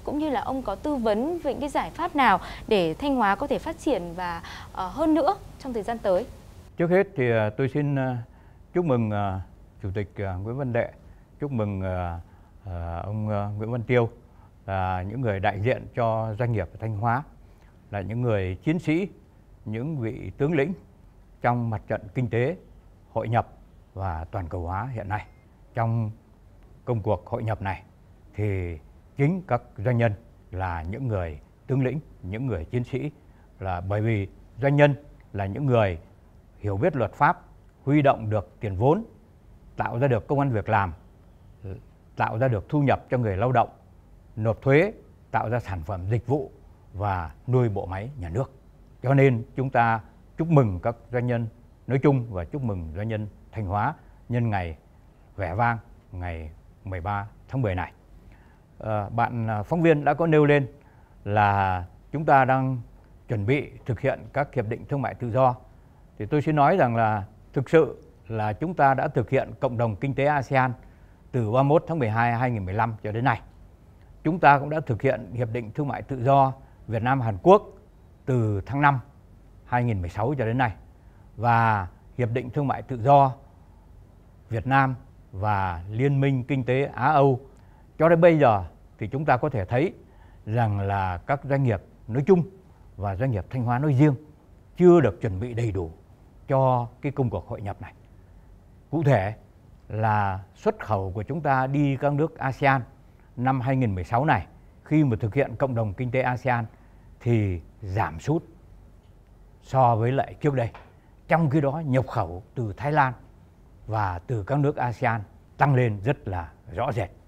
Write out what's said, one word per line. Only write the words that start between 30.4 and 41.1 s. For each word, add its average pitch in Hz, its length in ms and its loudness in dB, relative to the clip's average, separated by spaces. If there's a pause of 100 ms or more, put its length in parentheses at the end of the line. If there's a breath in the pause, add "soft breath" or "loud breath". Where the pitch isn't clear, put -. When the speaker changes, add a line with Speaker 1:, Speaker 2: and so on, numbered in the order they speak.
Speaker 2:
là 90 300 -6
những 110 260 -8
người 87 320 -4 (280)
tướng 135 160 0
lĩnh, 127 160 -2 (220)
những 110 260 -8
người 92 180 -4
chiến 123 180 -4
sĩ, 135 280 -6 (480 soft breath)
là 92 220 -4
bởi 98 200 -2
vì 107 260 0 (340)
doanh 139 140 2
nhân 143 200 6 (380)
là 98 120 -4
những 101 200 -4
người 107 340 2 (600)
hiểu 101 180 -6
biết 143 180 0
luật 117 180 -2
pháp, 156 280 2 (420)
huy 147 180 2
động 117 280 2
được 104 200 -4 (100)
tiền 98 160 -4
vốn, 147 280 2 (760)
tạo 117 220 -4
ra 139 80 2
được 117 200 0
công 143 120 0
ăn 139 100 0
việc 107 200 -2
làm, 98 240 2 (1200)